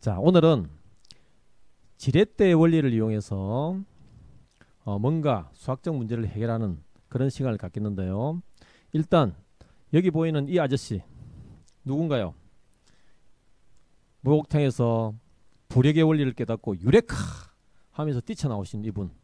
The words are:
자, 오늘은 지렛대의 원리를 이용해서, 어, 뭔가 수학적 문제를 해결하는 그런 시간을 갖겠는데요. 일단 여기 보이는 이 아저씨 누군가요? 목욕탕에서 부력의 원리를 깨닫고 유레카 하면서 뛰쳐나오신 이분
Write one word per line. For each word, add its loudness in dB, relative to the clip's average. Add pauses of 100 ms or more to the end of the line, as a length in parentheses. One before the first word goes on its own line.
자, -4
오늘은 4 (1300)
지렛대의 4
원리를 4
이용해서, -2 (1040)
어, -4
뭔가 -2
수학적 -8
문제를 -4
해결하는 -4 (260)
그런 -2
시간을 -4
갖겠는데요. -4 (500)
일단 2 (580)
여기 4
보이는 0
이 2
아저씨 -2 (840)
누군가요? -2 (1900)
목욕탕에서 0 (540)
부력의 4
원리를 2
깨닫고 -6
유레카 2 (800)
하면서 -4
뛰쳐나오신 -6
이분 -8 (140)